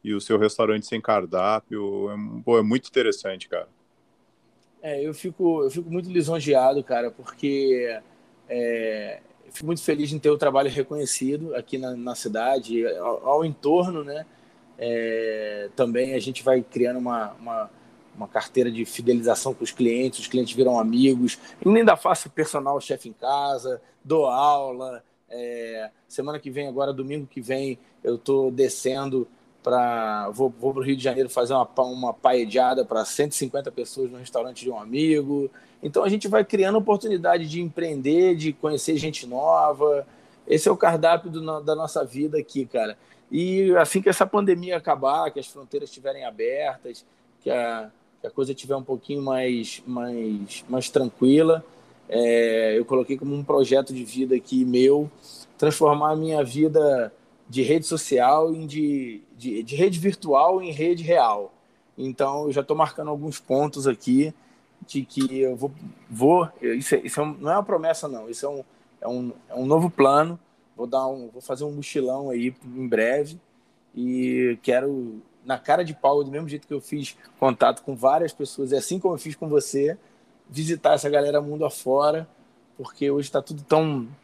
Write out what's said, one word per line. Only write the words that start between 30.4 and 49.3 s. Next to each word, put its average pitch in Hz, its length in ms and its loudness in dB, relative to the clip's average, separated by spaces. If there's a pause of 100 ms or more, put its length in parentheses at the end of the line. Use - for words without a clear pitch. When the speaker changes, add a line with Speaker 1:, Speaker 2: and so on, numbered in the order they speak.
Speaker 2:
vou 135 140 0
pro 131 80 -4
Rio 139 140 0
de 127 60 -8
Janeiro 127 260 0
fazer 123 260 0
uma 123 120 4
pa-, - 160 -2
uma 127 320 -2
paellada 123 720 2
pra 110 200 0
cento 143 280 -2
e - 20 -8
cinquenta 135 380 -4
pessoas 127 380 -6
no 123 80 -16
restaurante 123 440 -8
de 127 80 -4
um 113 80 -10
amigo. 143 720 -2 (320)
Então - 220 -2
a 196 40 2
gente 208 200 -2
vai 214 160 4
criando 202 340 2
oportunidade 185 720 0
de 165 120 -6
empreender, 165 760 2
de 156 160 -4
conhecer 151 440 -2
gente 151 300 -6
nova. 147 800 2 (400)
Esse - 220 4
é - 20 6
o 180 60 4
cardápio 170 540 4
do 160 120 -8
no-, 156 180 -6
da 151 140 -2
nossa 151 300 -4
vida 147 340 -4
aqui, 135 260 -6
cara. 107 320 -4 (320)
E 185 480 2
assim 170 240 4
que 196 80 2
essa 185 160 4
pandemia 180 520 0
acabar, 147 560 0
que 143 80 -8
as - 80 -14
fronteiras 143 400 -10
estiverem 135 360 -10
abertas, 123 800 -6 (360)
que 135 100 -4
a, 117 400 -4 (300)
que 117 80 -10
a - 20 -8
coisa 135 220 -4
estiver 135 240 -4
um 131 80 -8
pouquinho 139 360 -6
mais, 127 640 -4